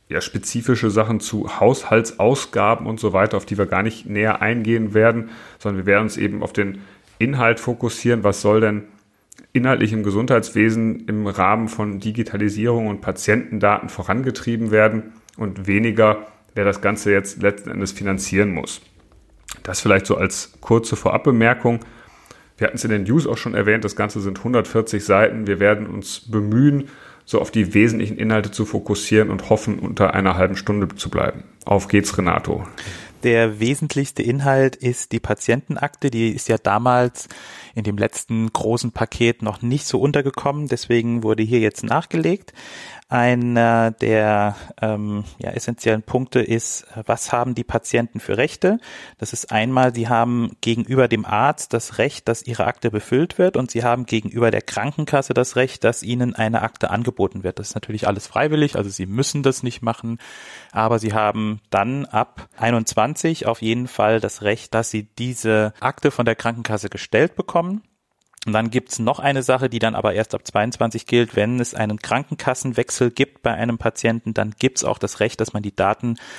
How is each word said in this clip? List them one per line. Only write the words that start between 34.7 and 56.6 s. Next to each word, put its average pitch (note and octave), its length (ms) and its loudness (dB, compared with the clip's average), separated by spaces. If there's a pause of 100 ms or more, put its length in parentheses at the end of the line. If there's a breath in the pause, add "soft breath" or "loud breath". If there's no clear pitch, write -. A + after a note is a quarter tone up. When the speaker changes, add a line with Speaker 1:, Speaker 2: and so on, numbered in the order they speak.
Speaker 2:
ist - 360 -4
die A2+ 80 -2
Patientenakte. - 920 -2
Die A2+ 220 0
ist - 180 -4
ja A2+ 80 2
damals B2 720 0 (460 loud breath)
in A2 80 -4
dem G#2 140 -2
letzten A2 540 -2
großen A#2 400 -2
Paket - 520 0
noch G#2+ 180 -4
nicht B2+ 240 -2
so A#2+ 140 -2
untergekommen. C#3+ 680 0
Deswegen A#2 540 0
wurde A2 220 0
hier A#2 160 2
jetzt G#2+ 240 0
nachgelegt. E3 720 -2 (580 loud breath)
Einer A#2+ 800 4
der, G#2+ 640 2 (240 loud breath)
ähm, G#2 440 -2 (160)
ja, - 100 -8
essentiellen A2 540 -2
Punkte B2+ 380 0
ist, - 440 -4 (220)
was - 240 -2
haben B2 240 0
die A#2+ 80 -4
Patienten - 560 -2
für G2+ 180 -4
Rechte? F3+ 400 2 (400 loud breath)
Das - 160 -8
ist - 180 -10
einmal, B2 440 2
sie A#2 120 -2
haben A#2+ 440 2 (100)
gegenüber A#2+ 460 2
dem G#2+ 180 -2
Arzt A#2 480 0
das - 240 -4
Recht, B2+ 300 -2
dass A#2 160 0
ihre A#2 220 -2
Akte - 260 -2
befüllt B2+ 480 0
wird F#3 180 2
und B2+ 140 -4
sie A2+ 120 -4
haben A#2+ 220 0
gegenüber A2+ 460 0
der G#2 100 0
Krankenkasse C#3 720 -2
das - 220 0
Recht, C3 280 0
dass A#2 200 0
ihnen B2 320 -2
eine A2+ 260 0